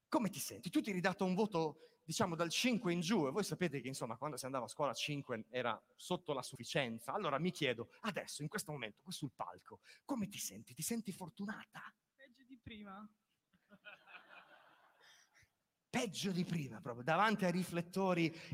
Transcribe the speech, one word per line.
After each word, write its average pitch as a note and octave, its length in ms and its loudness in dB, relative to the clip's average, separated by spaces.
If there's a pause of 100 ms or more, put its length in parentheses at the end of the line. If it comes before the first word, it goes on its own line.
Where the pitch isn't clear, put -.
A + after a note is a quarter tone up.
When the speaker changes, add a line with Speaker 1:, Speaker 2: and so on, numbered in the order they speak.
Speaker 1:
come A#3+ 200 4
ti - 120 -8
senti? - 280 -6
Tu D4 140 2
ti G#3+ 80 -2
eri F3+ 100 0
dato F#3 240 4
un F#3 100 4
voto, E3+ 680 0
diciamo, E3 300 0
dal E3+ 160 2
cinque F#3 420 4
in F3 80 2
giù, E3+ 260 4
e C3 40 2
voi G3 140 2
sapete D3 360 0
che, A#2 80 -6
insomma, C3 300 -4
quando C#3+ 180 -4
si B2+ 80 -6
andava B2+ 220 -2
a - 20 -6
scuola C#3 240 0
cinque B2+ 560 -2
era A#2+ 340 0 (140)
sotto - 380 -2
la B2+ 80 -2
sufficienza. B2+ 720 -2
Allora D#3 240 2
mi F3 120 2
chiedo, A#2+ 500 0
adesso, - 420 -4
in D3 60 -2
questo F3+ 240 -6
momento, A#2 300 -8
qui F#3 120 -10
sul C#3 200 -4
palco, F2+ 460 -10 (240)
come A#3 240 -2
ti C#3 100 -10
senti? A2+ 360 -8
Ti D#3 80 -10
senti A3+ 300 -4
fortunata? G3+ 680 -8 (340)
Speaker 2:
Peggio C4 320 -20
di B3+ 160 -20
prima. G#3 460 -12 (2750)
Speaker 1:
Peggio G#3 400 0
di F3 140 2
prima, C3+ 360 -2
proprio. A#2+ 220 -6
Davanti F#3+ 420 6
ai F3 60 6
riflettori E3+ 840 2 (220)